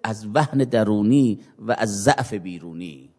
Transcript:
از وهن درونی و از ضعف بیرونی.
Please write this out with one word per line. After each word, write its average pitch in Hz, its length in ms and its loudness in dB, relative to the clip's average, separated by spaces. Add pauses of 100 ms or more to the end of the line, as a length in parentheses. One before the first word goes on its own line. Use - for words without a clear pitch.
از 107 300 -6
وهن 139 240 2
درونی 113 800 4 (280)
و 120 100 0
از 101 260 -4
ضعف 131 300 2
بیرونی. 85 840 -12